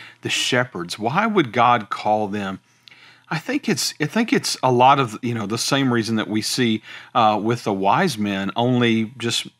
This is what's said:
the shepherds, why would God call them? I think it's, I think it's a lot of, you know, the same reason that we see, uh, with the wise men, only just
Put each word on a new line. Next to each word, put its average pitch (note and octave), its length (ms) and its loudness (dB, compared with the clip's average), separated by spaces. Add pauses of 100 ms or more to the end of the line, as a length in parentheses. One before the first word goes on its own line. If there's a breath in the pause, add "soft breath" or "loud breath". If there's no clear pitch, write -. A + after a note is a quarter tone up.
(220 loud breath)
the - 80 -8
shepherds, B2 680 -2
why C#3 300 0
would E3 260 0
God A#2+ 360 4
call G#2+ 380 -2
them? G2 320 -6 (680 soft breath)
I E3 100 -4
think C4 300 -4
it's, - 300 -2
I D3+ 60 0
think A3 280 0
it's - 280 -2
a C3 100 2
lot B2+ 280 6
of, A2 240 -4
you A#2+ 100 -2
know, G#2+ 140 -4
the A2 100 -4
same C3+ 360 0
reason A2+ 240 0
that G#2+ 100 -2
we G#2+ 140 -2
see, A2+ 420 0 (320 loud breath)
uh, G#2+ 260 4
with A2+ 220 -2
the A2 100 0
wise B2+ 440 0
men, G2 380 -4
only A#2 640 2
just - 300 -4 (120)